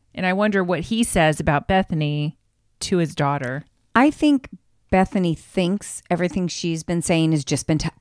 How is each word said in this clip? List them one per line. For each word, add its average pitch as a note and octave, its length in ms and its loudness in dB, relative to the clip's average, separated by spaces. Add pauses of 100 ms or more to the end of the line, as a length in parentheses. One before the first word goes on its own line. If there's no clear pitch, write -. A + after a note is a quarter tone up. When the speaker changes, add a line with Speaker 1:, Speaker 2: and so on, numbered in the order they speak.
(140)
Speaker 1:
And F#3 120 -6
I F#3 80 0
wonder G3+ 300 0
what F3 180 0
he A3+ 220 -2
says D#3 360 2
about D3 280 0
Bethany D3+ 680 0 (440)
to - 160 0
his D#3+ 180 0
daughter. C#3+ 480 -2 (320)
Speaker 2:
I C4 160 6
think D4 380 2 (400)
Bethany F#3 460 2
thinks - 760 -4
everything F3+ 380 -2
she's E3 360 -4
been E3+ 180 -2
saying D#3+ 300 2
has D3+ 140 0
just - 220 -4
been D#3+ 100 2
to - 240 -4